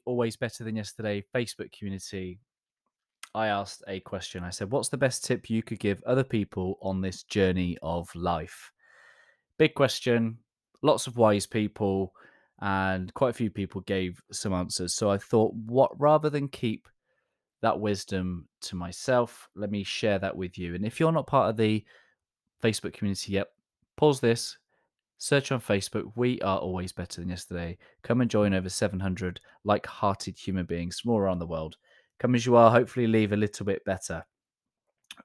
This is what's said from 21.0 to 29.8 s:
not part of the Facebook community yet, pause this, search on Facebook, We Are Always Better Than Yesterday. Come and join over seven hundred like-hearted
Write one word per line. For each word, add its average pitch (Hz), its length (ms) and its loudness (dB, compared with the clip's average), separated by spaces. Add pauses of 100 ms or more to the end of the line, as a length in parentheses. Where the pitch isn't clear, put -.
not 156 160 -2
part 113 240 2
of 107 60 -4
the 107 280 2 (800)
Facebook 107 300 0
community 98 400 -4
yet, 95 160 0 (480)
pause 147 240 4
this, 117 360 0 (600)
search - 340 0
on 127 80 0
Facebook, 104 560 -2
We 123 240 0
Are 98 180 0
Always 92 360 -4
Better - 260 -10
Than 87 100 -6
Yesterday. 87 480 -8 (240)
Come 120 200 2
and 120 100 2
join 104 220 4
over 92 160 0
seven 95 280 -2
hundred 92 440 -4 (240)
like-hearted 101 720 0